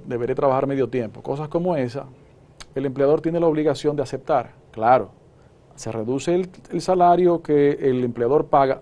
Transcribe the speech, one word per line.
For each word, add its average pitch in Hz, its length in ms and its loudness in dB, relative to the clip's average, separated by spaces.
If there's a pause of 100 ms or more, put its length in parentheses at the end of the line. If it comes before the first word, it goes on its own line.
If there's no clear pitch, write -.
deberé 123 300 -4
trabajar 135 320 0
medio 135 200 -2
tiempo", 117 360 -8
cosas 143 240 -8
como 175 280 -2
esa, 131 300 -6 (720)
el 135 100 -4
empleador 139 340 2
tiene 165 200 -2
la 170 80 2
obligación 151 480 0
de 143 80 -2
aceptar. 131 480 -4 (180)
Claro, 113 400 2 (640)
se - 180 -12
reduce 127 440 -4
el, 185 160 -2 (200)
el 170 100 -4
salario 175 600 4
que 143 300 2
el 131 320 0
empleador 123 420 0
paga, 139 360 2